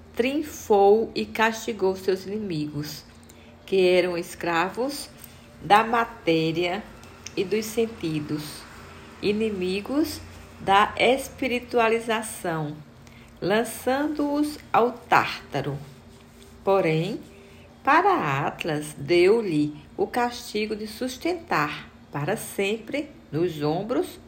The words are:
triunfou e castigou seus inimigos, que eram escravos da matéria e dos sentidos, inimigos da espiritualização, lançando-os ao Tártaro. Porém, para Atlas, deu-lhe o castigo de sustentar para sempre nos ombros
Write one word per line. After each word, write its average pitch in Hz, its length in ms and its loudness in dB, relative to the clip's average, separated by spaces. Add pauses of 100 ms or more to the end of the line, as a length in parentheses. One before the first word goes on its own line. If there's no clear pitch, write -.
(160)
triunfou 226 960 4
e 220 100 -2
castigou 214 720 0
seus 190 320 -2
inimigos, 156 800 -6 (600)
que 190 220 4
eram 180 320 4
escravos 180 920 -4 (540)
da 202 220 6
matéria 175 960 0 (540)
e 202 80 0
dos 214 200 -2
sentidos, 156 760 -4 (800)
inimigos 208 1000 -2 (380)
da 196 400 4
espiritualização, 226 1800 0 (640)
lançando-os 285 1160 0 (140)
ao 233 180 4
Tártaro. - 880 -2 (840)
Porém, 190 560 2 (640)
para 262 640 4
Atlas, 151 500 -6
deu-lhe 175 840 4 (160)
o 208 120 -2
castigo 220 680 -4
de 214 140 -8
sustentar 247 1000 -4 (220)
para 160 260 -4
sempre 226 720 -4 (220)
nos 156 320 -2
ombros 202 640 -2